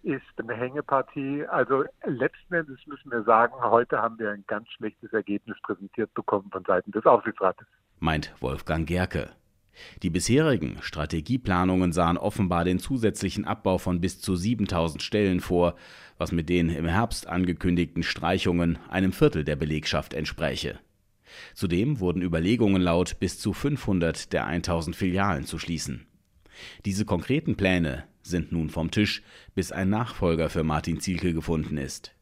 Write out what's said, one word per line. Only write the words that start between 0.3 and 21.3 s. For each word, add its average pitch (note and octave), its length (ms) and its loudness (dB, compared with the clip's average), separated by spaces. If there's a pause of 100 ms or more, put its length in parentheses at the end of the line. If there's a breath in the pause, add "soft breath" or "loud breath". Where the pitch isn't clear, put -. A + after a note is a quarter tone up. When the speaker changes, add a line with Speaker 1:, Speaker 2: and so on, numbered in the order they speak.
Speaker 1:
eine A#2 180 -6
Hängepartie. C3+ 920 -2
Also C3+ 360 2 (200)
letzten D3+ 500 -4
Endes D3+ 320 -4
müssen C3+ 240 -16
wir A#2 140 -2
sagen, A#2 360 6
heute A#2+ 380 2
haben A2+ 200 -2
wir G#2+ 120 -4
ein G2+ 160 -10
ganz A2 300 -6
schlechtes G#2+ 360 -10
Ergebnis G2+ 500 -4
präsentiert G2+ 520 -8
bekommen G2+ 380 -4
von F#2 140 -6
Seiten F#2+ 260 0
des G#2 140 -2
Aufsichtsrates. G#2+ 600 4 (320)
Speaker 2:
Meint D#2 400 0
Wolfgang D2+ 480 -2
Gerke. F2 440 -2 (720 loud breath)
Die F#2 80 2
bisherigen F#2 720 2
Strategieplanungen F2+ 1120 2
sahen E2+ 240 4
offenbar F2+ 480 0
den F2+ 160 2
zusätzlichen G#2+ 640 -2
Abbau F#2+ 340 0
von F2+ 220 0
bis F2+ 200 -4
zu F#2+ 140 -2
siebentausend F2+ 680 0
Stellen G2 360 2
vor, F2 380 2 (400 loud breath)
was E2 160 -4
mit E2 160 0
den F2 200 4
im E2 180 -2
Herbst G#2 420 0
angekündigten F2 760 0
Streichungen E2+ 840 0
einem F#2+ 240 2
Viertel A2 320 2
der D2 100 0
Belegschaft D2+ 600 -2
entspräche. - 680 -4 (760 loud breath)